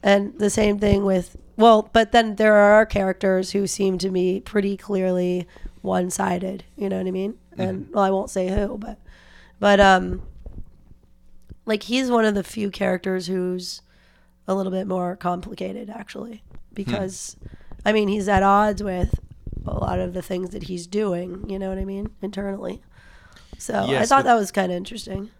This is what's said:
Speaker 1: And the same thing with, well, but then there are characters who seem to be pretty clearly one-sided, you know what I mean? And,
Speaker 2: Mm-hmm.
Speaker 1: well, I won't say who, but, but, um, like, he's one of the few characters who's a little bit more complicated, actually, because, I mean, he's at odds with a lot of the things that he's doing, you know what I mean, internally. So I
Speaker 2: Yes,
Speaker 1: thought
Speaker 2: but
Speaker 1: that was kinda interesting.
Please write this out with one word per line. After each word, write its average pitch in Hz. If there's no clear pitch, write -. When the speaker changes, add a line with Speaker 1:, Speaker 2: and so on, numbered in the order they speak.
Speaker 1:
And 202
the 208
same 208
thing 202
with, 190
well, 214
but 226
then 220
there 214
are 208
characters 190
who 202
seem 190
to 190
be 185
pretty 202
clearly 180
one-sided, 185
you 196
know 190
what 185
I 185
mean? 190
And, 190
Speaker 2:
Mm-hmm. -
Speaker 1:
well, 202
I 190
won't 190
say 185
who, 202
but, 214
but, 202
um, 185
like, 214
he's 254
one 233
of 214
the 196
few 202
characters 185
who's 180
a 190
little 190
bit 185
more 185
complicated, 185
actually, 214
because, 190
I 208
mean, 214
he's 202
at 196
odds 202
with 180
a -
lot 180
of 180
the 185
things 180
that 190
he's 175
doing, 185
you 190
know 196
what 190
I 190
mean, 196
internally. 196
So -
I 208
Speaker 2:
Yes, 233
Speaker 1:
thought 269
Speaker 2:
but -
Speaker 1:
that 240
was 208
kinda 185
interesting. 196